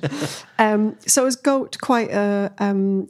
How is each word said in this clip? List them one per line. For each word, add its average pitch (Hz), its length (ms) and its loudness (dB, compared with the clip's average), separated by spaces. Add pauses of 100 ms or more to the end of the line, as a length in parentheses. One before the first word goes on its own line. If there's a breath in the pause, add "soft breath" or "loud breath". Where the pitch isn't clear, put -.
(580 loud breath)
Um, 214 380 2 (100)
so 262 200 2
is 254 100 0
goat 269 440 -2
quite 240 300 0
a, 202 480 0
um, 196 520 0